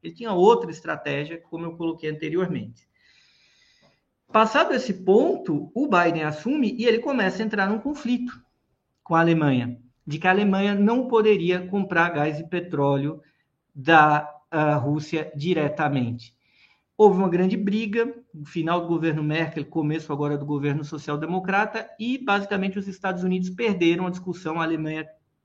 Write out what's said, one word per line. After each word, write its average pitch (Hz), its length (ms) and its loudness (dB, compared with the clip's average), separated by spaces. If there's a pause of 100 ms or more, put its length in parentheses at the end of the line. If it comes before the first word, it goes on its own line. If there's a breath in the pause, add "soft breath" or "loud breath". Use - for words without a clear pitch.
Ele 170 120 -12
tinha 233 180 -6
outra 190 380 6
estratégia, 151 680 -6
como 165 280 -10
eu 165 100 -10
coloquei 165 320 -4
anteriormente. 151 800 -4 (1400 soft breath)
Passado 220 400 4
esse 208 220 -2
ponto, 202 800 2
o 277 120 -2
Biden 170 380 2
assume 220 540 -2
e 226 80 0
ele 240 140 4
começa 214 420 -2
a 220 40 -2
entrar 202 220 -2
num 214 100 -2
conflito 247 640 -4 (640)
com 165 100 -2
a 165 60 6
Alemanha, 143 580 2 (280)
de 151 120 -6
que 185 80 -2
a 185 40 6
Alemanha 196 440 2
não 226 320 2
poderia 190 600 2
comprar 180 440 0
gás 147 300 -2
e 165 80 -12
petróleo 147 720 -2 (540 soft breath)
da, 151 520 6 (240)
ah, 151 260 2
Rússia 151 600 -4
diretamente. 143 1000 -2 (600 soft breath)
Houve 196 220 8
uma 190 100 2
grande 185 280 0
briga, 220 580 -2 (180)
no 151 120 -16
final 170 380 -2
do 170 40 -8
governo 160 360 0
Merkel, 151 420 -2
começo 156 480 -4
agora 143 260 -2
do 131 80 -8
governo 147 380 -2
social-democrata, 185 1120 -4
e 240 180 -4
basicamente 202 600 -2
os 190 80 -8
Estados 185 380 -6
Unidos 185 260 0
perderam 185 560 0
a 180 40 -4
discussão, 165 500 -6
a - 20 0
Alemanha 156 460 -4 (360)